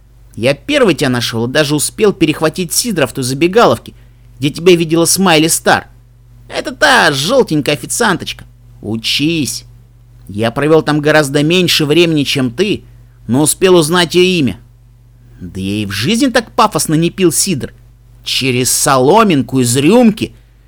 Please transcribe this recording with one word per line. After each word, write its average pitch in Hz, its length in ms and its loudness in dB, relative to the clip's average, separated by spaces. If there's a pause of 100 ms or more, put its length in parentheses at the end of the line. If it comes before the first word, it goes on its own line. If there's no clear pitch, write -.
(360)
Я 117 180 0
первый 247 420 0
тебя 139 140 -2
нашел 120 380 -4
и 131 40 -6
даже 147 240 0
успел 196 380 0
перехватить 160 580 -2
Сидора 160 360 -2
в - 40 -8
той 135 140 -6
забегаловке, 165 680 0 (460)
где 143 120 -2
тебя 170 260 2
видела 165 260 0
Смайли 165 440 2
Стар. - 400 -2 (600)
Это 262 260 -8
та 262 380 2
желтенькая 151 640 0
официанточка. - 720 -6 (360)
Учись. 139 840 -4 (640)
Я 107 220 -2
провел 156 300 2
там 151 200 -2
гораздо 147 420 2
меньше 165 420 2
времени, 156 380 2
чем 127 280 -2
ты, 170 340 -4 (420)
но 120 140 2
успел 180 340 2
узнать 170 400 2
ее 180 80 4
имя. 165 380 0 (800)
Да 90 180 -14
я 98 220 -4
и 107 60 -4
в 98 40 -8
жизни 185 360 -2
так 240 240 -2
пафосно 170 420 0
не 165 160 2
пил 175 220 0
сидр. 151 420 -4 (500)
Через 123 480 -2
соломинку 139 880 2
из 120 160 0
рюмки. 196 600 2 (320)